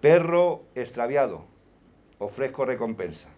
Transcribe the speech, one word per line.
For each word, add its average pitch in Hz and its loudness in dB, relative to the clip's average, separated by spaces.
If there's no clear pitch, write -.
Perro 170 4
extraviado, 120 -4
ofrezco 127 -6
recompensa. 110 -8